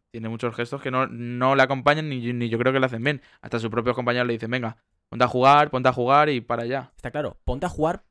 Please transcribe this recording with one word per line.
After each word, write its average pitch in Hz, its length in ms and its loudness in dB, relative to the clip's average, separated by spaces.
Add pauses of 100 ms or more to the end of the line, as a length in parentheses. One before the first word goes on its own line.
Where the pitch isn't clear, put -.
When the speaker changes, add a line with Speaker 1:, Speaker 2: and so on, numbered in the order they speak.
(120)
Speaker 1:
Tiene 113 160 -10
muchos 113 260 -4
gestos 120 260 -6
que 135 120 -6
no, 131 160 0
no 123 480 0
le 135 60 6
acompañan, 143 460 2
ni, 123 240 -4
ni 120 160 -2
yo 113 100 0
creo 127 140 2
que 135 80 2
le 131 60 2
hacen 117 160 -4
bien. 139 200 -2 (180)
Hasta 117 180 -6
sus 110 120 -4
propios 120 260 -2
compañeros 123 320 -2
le 117 60 0
dicen, 113 160 -6
"Venga, 120 260 -6 (320)
ponte 120 160 0
a 120 40 4
jugar, 139 420 6
ponte 127 180 2
a 127 40 2
jugar 135 360 4
y 131 120 0
para 117 220 -4
allá". 127 320 -6
Speaker 2:
Está - 160 -12
claro, 147 340 -6
ponte 139 220 -4
a - 20 0
jugar 170 420 -2